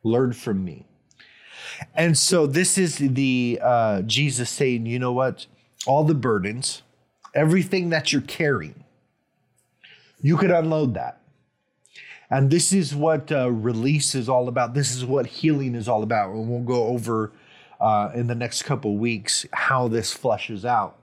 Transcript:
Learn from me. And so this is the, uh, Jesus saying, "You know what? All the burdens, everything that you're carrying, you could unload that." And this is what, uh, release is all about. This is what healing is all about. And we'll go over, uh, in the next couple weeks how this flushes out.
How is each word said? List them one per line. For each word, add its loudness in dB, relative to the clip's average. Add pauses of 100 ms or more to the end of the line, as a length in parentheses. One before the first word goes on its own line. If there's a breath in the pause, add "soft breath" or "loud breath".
Learn 2
from -4
me. -12 (1080 loud breath)
And 4
so 4
this 2
is 0
the, 0
uh, 2
Jesus 0
saying, 0
"You -4
know -2
what? -2 (400 soft breath)
All 4
the 4
burdens, -2 (540)
everything 2
that 0
you're 0
carrying, -4 (1400 loud breath)
you 4
could 4
unload 2
that." -8 (1080 loud breath)
And 4
this 2
is 0
what, 0
uh, 2
release 0
is -2
all 2
about. -2
This -2
is -6
what 0
healing 0
is -6
all 2
about. -2
And -6
we'll -4
go 0
over, -2 (460 loud breath)
uh, 2
in -2
the -2
next -4
couple -2
weeks -2
how 0
this -2
flushes -4
out. -2